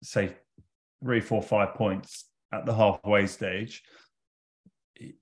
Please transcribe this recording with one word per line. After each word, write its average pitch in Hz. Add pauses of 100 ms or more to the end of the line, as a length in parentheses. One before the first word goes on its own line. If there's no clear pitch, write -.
say, 95 (640)
three, 123
four, 107
five 101
points - (260)
at 107
the 113
halfway 104
stage, 95 (1200)
y-, -